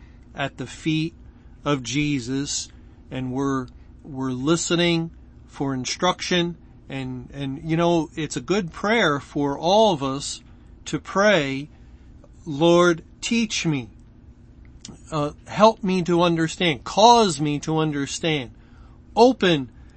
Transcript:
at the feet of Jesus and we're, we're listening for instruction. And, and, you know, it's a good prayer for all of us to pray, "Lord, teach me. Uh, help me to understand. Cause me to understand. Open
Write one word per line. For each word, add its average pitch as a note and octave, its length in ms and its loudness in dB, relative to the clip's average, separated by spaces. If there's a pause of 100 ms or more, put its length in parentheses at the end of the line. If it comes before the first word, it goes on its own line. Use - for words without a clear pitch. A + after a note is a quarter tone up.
(340)
at C#3 220 -8
the B2+ 100 -10
feet D#3 480 -4 (480)
of C#3+ 200 -2
Jesus C3+ 880 -4 (400)
and B2+ 220 -8
we're, C3+ 340 -4 (360)
we're C3 280 -8
listening E3 800 0 (360)
for C#3 280 -6
instruction. F3 840 -2 (320)
And, B2+ 460 -10
and, C#3+ 360 -8
you D#3+ 60 0
know, E3+ 400 2
it's D3 220 -6
a - 20 -4
good F3 320 -2
prayer G3+ 480 0
for C#3+ 380 -4
all G3+ 340 4
of C3+ 100 -4
us C#3 400 -6 (440)
to D#3 120 -4
pray, D3+ 720 0 (760)
"Lord, E3+ 580 4 (160)
teach A#3 460 -2
me. C3 240 -2 (1200)
Uh, D3+ 220 -4 (160)
help A3 360 4
me F#3 200 0
to F3 180 2
understand. E3 640 0
Cause G#3 580 4
me D3 160 -2
to D#3+ 180 -4
understand. D3 760 -2 (600)
Open F#3 560 4 (260)